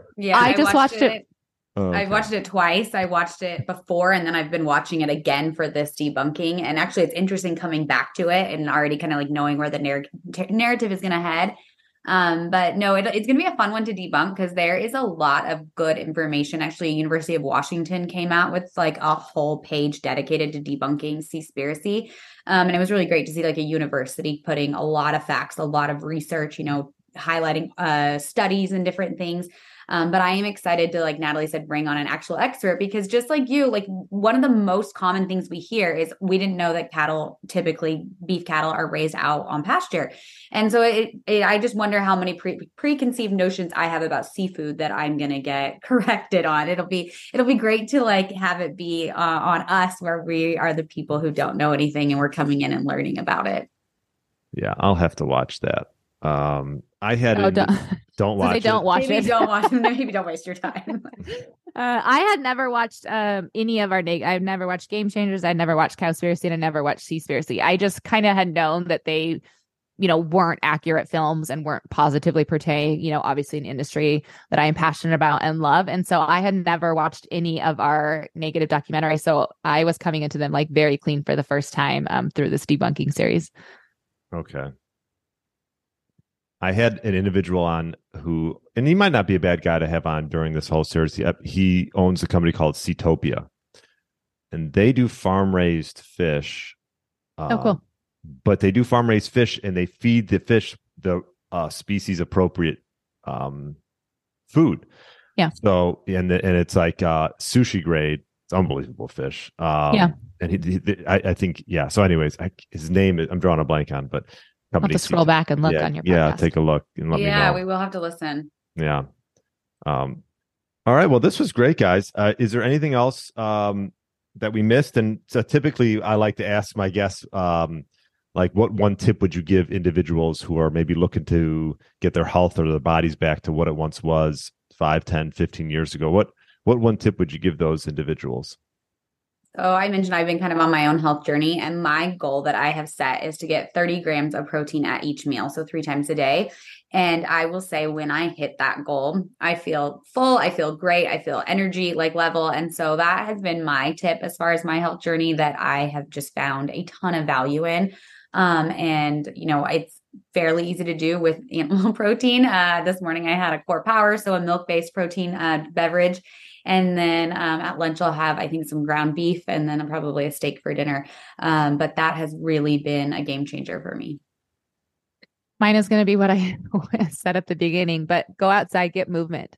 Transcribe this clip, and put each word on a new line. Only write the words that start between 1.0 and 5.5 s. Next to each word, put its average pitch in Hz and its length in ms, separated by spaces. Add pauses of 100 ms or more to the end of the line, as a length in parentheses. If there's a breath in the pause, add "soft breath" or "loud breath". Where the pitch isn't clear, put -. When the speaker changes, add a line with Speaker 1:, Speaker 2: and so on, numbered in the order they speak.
Speaker 2:
it. 233 100
Speaker 1:
it. 220 160 (480)
Speaker 3:
Oh, 95 160
Speaker 1:
I've 87 160
Speaker 3:
okay. - 20
Speaker 1:
watched 214 220
it 202 120
twice. 185 480
I 190 120
watched 170 360
it 175 280
before, 180 420
and 175 160
then 165 80
I've 156 160
been 165 140
watching 151 360
it 147 100
again 151 440